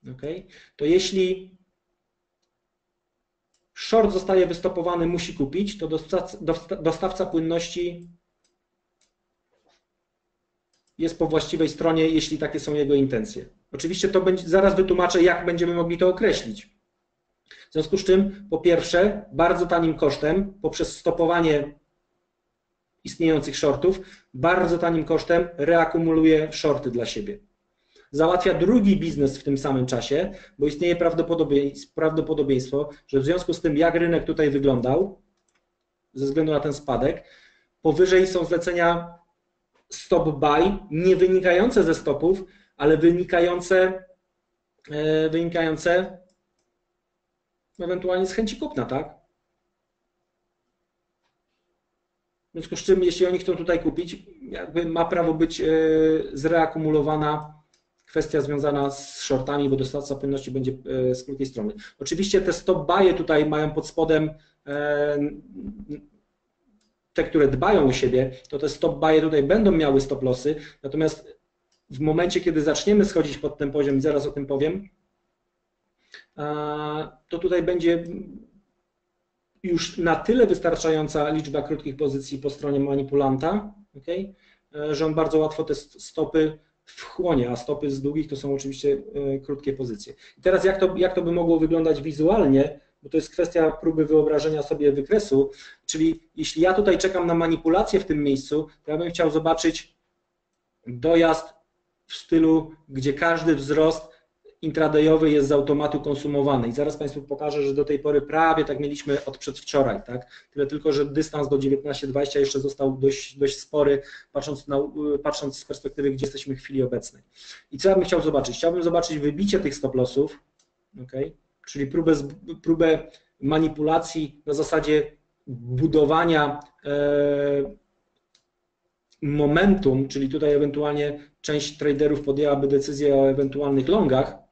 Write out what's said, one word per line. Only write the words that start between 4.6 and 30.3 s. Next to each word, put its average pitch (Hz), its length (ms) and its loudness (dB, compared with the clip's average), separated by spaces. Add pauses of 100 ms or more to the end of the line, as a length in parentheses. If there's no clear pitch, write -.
musi 170 280 -4
kupić, 180 440 -4
to 160 100 -6
dosta-, 160 380 -4 (140)
dosta-, 160 420 -6
dostawca 180 440 -2
płynności 170 840 -4 (3000)
jest 160 200 -4
po 165 80 0
właściwej 156 420 0
stronie, 160 400 2
jeśli 156 300 0
takie 151 220 -6
są 147 140 -6
jego 147 200 2
intencje. 131 540 0 (240)
Oczywiście 170 360 -4
to 185 120 4
będzie, 180 280 0
zaraz 190 280 4
wytłumaczę, 180 460 2
jak 170 240 4
będziemy 175 280 0
mogli 170 240 -2
to 180 100 4
określić. 180 640 -2 (800)
W - 240 -20
związku 156 260 0
z 190 60 -2
czym, 190 460 2
po 160 80 -2
pierwsze, 175 760 2
bardzo 170 340 2
tanim 165 280 2
kosztem, 160 680 0
poprzez - 340 -4
stopowanie 165 840 0 (1300)
istniejących 156 520 0
shortów, 160 440 0 (340)
bardzo 170 440 2
tanim 165 260 0
kosztem 170 520 0
reakumuluje 160 960 4
shorty 135 380 -2
dla 117 160 -4
siebie. 104 320 -10 (720)
Załatwia 175 440 2
drugi 196 420 4
biznes 147 420 -2
w - 60 -20
tym 139 140 -2
samym 135 280 0
czasie, 139 460 -2 (260)